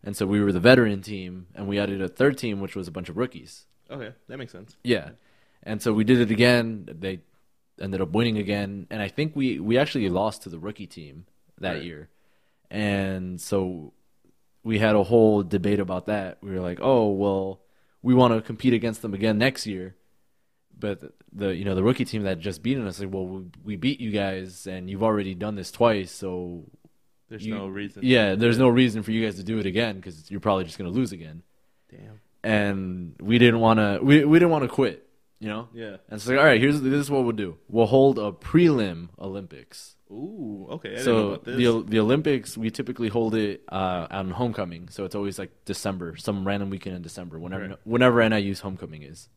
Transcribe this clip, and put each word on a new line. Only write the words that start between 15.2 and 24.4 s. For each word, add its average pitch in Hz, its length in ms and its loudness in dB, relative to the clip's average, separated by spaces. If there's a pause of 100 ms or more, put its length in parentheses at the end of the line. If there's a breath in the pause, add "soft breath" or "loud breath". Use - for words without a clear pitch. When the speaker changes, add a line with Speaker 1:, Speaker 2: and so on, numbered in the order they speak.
Speaker 1:
debate 101 360 0
about 92 260 -4
that. 101 360 -6
We 98 100 -12
were 92 100 -6
like, 90 200 -6
"Oh, 120 300 4
well, 95 500 -2 (400)
we 123 120 2
wanna 120 280 6
compete 120 320 0
against 113 280 -2
them 107 120 -8
again 107 240 0
next 131 300 0
year." 95 280 -10 (840)
But 98 340 -8 (200)
the, 98 220 -4
you 95 100 -6
know, 98 100 0
the 92 80 2
rookie 123 220 2
team 107 180 -6
that 92 160 -4
just 82 240 -10
beaten 120 240 -2
us, 90 120 -10
like, 98 140 -8
"Well, 95 140 -6
we, 95 160 -12 (200)
we 104 120 -10
beat 131 240 -2
you 117 120 -6
guys, 95 560 -6